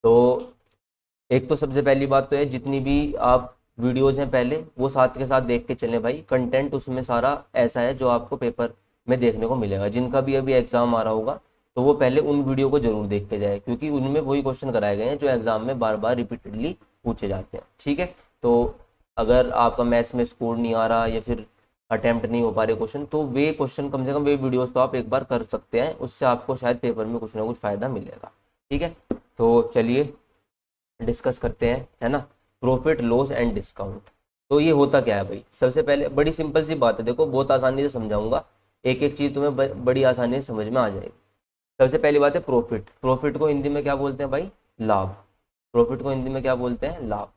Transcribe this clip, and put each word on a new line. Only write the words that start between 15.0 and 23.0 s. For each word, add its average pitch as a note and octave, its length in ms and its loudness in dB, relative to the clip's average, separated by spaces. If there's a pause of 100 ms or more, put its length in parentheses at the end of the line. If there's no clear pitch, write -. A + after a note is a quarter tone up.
हैं C#3+ 120 -2
जो C#3+ 120 -2
exam A2+ 360 0
में B2+ 140 -4
बार A2 180 0
बार A2 180 0
repeatedly A#2 600 -6 (300)
पूछे A#2 220 -4
जाते F#2+ 300 -6
हैं, - 80 -14 (140)
ठीक C#3+ 200 -2
है। F3+ 60 0 (380)
तो A#2+ 320 2 (420)
अगर B2 360 4
आपका A#2 300 2
maths A#2 320 0
में A#2+ 100 0
score A#2 320 -4
नहीं A#2 180 -2
आ A2+ 120 2
रहा A2+ 200 2
या A2+ 140 -2
फिर A2 240 -6 (460)
attempt A#2 340 0
नहीं A#2 160 0
हो A2+ 100 2
पा A2 120 0
रहे A2 120 2
question, A2+ 300 -6